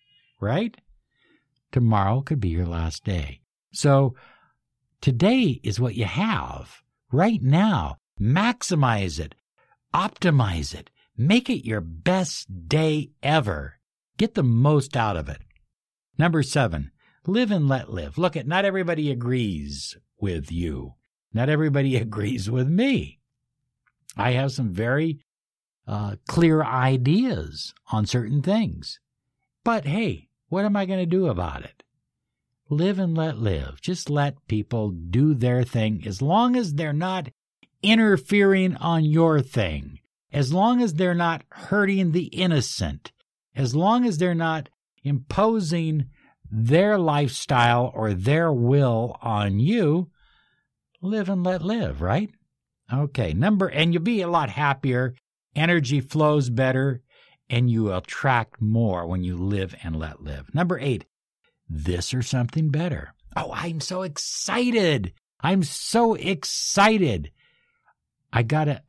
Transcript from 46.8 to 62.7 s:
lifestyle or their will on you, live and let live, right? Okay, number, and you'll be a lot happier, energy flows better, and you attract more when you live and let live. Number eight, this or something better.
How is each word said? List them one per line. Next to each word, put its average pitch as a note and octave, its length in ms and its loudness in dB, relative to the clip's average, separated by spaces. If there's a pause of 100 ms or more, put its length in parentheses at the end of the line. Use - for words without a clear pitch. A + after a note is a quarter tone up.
lifestyle B2+ 960 2
or A2 200 -2
their D3 380 2
will B2 720 2
on G#2 380 0
you, E3+ 500 2 (920)
live G3 280 -2
and F#3 140 0
let F3+ 180 -2
live, D#3 400 -4
right? C3 280 0 (640)
Okay, B2+ 420 -2
number, F#3+ 340 2
and E3 260 2
you'll E3+ 100 0
be A3 180 0
a E3+ 80 -4
lot D#3+ 200 0
happier, C3 640 -2 (420)
energy D3+ 440 0
flows D3+ 500 2
better, C3 520 0 (480)
and A#2+ 200 2
you A2 240 2
attract A#2 680 -2
more G#2+ 440 0
when F2+ 180 -4
you F2+ 140 -4
live F#2+ 460 -4
and D#2+ 140 -6
let D#2 260 -10
live. C#2 300 -10
Number E3+ 260 0
eight, B2+ 260 -4 (640)
this E2+ 440 -4
or B2 80 -2
something B2+ 480 -2
better. C#3 440 -4 (220)